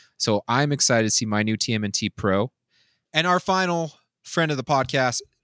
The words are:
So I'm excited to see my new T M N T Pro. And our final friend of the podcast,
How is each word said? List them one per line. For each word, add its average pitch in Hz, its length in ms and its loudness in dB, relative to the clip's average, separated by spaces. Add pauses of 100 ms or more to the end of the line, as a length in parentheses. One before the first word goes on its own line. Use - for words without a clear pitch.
(180)
So 104 320 0
I'm 143 240 2
excited 117 340 2
to 104 40 0
see - 140 0
my 107 180 0
new 110 120 0
T 113 180 -4
M 107 120 -2
N 101 80 -6
T 104 160 -2
Pro. 101 420 0 (600)
And 160 120 0
our 180 140 2
final 175 540 0 (280)
friend 160 300 -2
of 139 60 -2
the 127 80 -6
podcast, 131 560 0 (220)